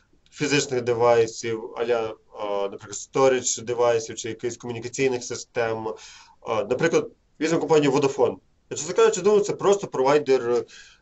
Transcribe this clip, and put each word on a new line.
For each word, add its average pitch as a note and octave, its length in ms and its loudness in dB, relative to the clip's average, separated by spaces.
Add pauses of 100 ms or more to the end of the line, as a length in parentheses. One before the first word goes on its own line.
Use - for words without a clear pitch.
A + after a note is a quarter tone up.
(320)
фізичних C3+ 500 0
девайсів, A#2 960 0
а-ля, A#2 380 -2 (180)
а, A2 120 -10
наприклад, G2+ 480 -6
storage B2+ 680 0
девайсів A#2 540 0
чи A#2 140 -8
якихось A#2 280 -8
комунікаційних B2 680 -4
систем. A2+ 680 -6 (480)
А, A2 220 -2
наприклад, D3 480 0 (280)
візьмемо D#3+ 200 0
компанію D3 320 4
Vodafone. C3+ 440 2 (340)
Я, - 80 -10
чесно E3 160 -8
кажучи, A4+ 280 4
думаю, G3+ 200 4
це E3 120 -2
просто G3 340 0
провайдер, B2+ 800 2 (360)